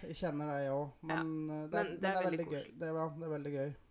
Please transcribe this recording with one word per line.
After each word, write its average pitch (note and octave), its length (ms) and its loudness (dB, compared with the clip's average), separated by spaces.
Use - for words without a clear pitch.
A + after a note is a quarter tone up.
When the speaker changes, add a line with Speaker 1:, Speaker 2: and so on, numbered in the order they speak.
Speaker 1:
Jeg D#3+ 140 -6
kjenner D3+ 340 0
det, C#3+ 140 0
jeg C3+ 80 2
også. C#3 220 0
Speaker 2:
Ja. D#3+ 140 2
Speaker 1:
Men, D#3 300 0
eh, D3+ 160 -4
det E3 100 0
er, F3 60 4
Speaker 2:
Men F#3 80 0
Speaker 1:
men E3+ 100 -6
Speaker 2:
det F#3+ 80 4
er - 0 -
Speaker 1:
det - 0 -
er F#3 140 4
Speaker 2:
veldig - 20 4
Speaker 1:
veldig E3 220 2
gøy. D3 160 -2
Speaker 2:
koselig. - 160 -14
Speaker 1:
Det E3 80 0
er, D#3+ 80 0
ja, D#3+ 140 2
det D#3 140 -6
er D#3+ 120 -2
veldig D3 180 -2
gøy. C#3 220 0